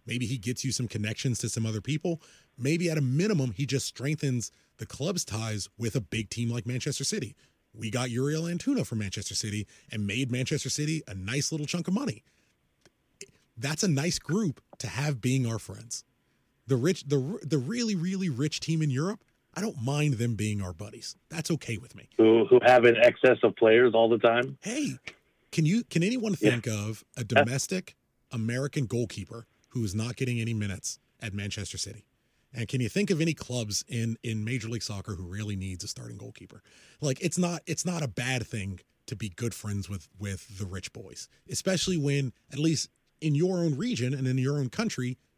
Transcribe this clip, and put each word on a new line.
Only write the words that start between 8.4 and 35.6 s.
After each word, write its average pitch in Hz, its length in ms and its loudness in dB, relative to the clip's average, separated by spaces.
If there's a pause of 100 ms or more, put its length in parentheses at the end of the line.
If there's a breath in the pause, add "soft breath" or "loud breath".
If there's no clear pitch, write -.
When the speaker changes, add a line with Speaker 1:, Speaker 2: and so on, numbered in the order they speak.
Speaker 1:
Antuna 175 420 0
from 113 120 -4
Manchester 98 360 -6
City 104 320 -4 (260 soft breath)
and 107 140 -2
made 120 260 -2
Manchester 131 380 -2
City 151 360 -2
a 101 80 -12
nice 110 380 -4
little 147 140 -4
chunk 175 220 -4
of 180 40 0
money. 214 320 -2 (1300)
That's 139 240 -2
a 214 60 2
nice 151 300 2
group 180 440 -2 (160)
to - 80 -8
have 131 340 -2
being 127 260 2
our 113 120 -2
friends. 107 460 -12 (640)
The 131 100 2
rich, 151 280 2
the, 139 120 0
r-, 139 260 -2
the 151 160 0
really, 220 360 0
really 185 340 -2
rich 143 320 -2
team 160 220 0
in 151 80 2
Europe, 165 320 -2 (320)
I - 60 -4
don't 196 220 -4
mind 147 320 2
them 117 200 0
being 104 260 -2
our 92 120 -4
buddies. 104 440 -14 (140)
That's 160 220 -4
okay 123 240 -4
with - 180 -14
me. - 140 -20 (100)
Speaker 2:
Who, 113 280 10
who 127 160 10
have 123 220 10
an 117 120 10
excess 117 460 8
of 110 140 4
players 113 380 8
all 113 140 8
the 117 100 6
time. 120 440 2
Speaker 1:
Hey, 226 360 -2 (540)
can 160 120 2
you, 214 200 2
can - 180 0
anyone 220 380 0
Speaker 2:
Yeah. - 100 6
Speaker 1:
think 120 160 0
of 107 380 -4 (120)
a - 40 -8
Speaker 2:
Yeah. 117 240 4
Speaker 1:
domestic 135 500 -4 (380)
American 123 540 -2
goalkeeper 117 600 -4 (240)
who 120 140 -2
is 92 100 -4
not 113 220 -4
getting 120 240 -2
any 113 140 -2
minutes 104 440 -4 (220)
at 107 120 -8
Manchester 98 460 -6
City? - 260 -10 (480)
And 123 160 -6
can 127 120 -2
you 120 80 0
think 202 220 0
of 160 100 2
any 165 140 2
clubs 113 520 -4
in, 113 360 -2
in 110 220 -4
Major 113 240 -4
League 117 140 -6
Soccer 101 320 -8
who 87 100 -8
really 101 320 -6
needs 95 280 -6